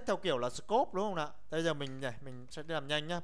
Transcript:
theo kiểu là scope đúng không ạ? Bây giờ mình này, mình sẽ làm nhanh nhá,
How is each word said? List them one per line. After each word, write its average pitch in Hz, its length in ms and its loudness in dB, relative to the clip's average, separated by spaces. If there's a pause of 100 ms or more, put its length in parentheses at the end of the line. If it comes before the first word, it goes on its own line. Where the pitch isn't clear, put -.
theo 202 100 4
kiểu 165 200 4
là 120 120 2
scope - 440 2
đúng 190 120 2
không 202 100 0
ạ? 156 120 0 (220)
Bây 160 140 2
giờ 165 100 4
mình 135 280 -4
này, 131 200 0
mình 127 280 -8
sẽ 156 180 -8
làm 151 200 -2
nhanh 151 200 0
nhá, 175 160 0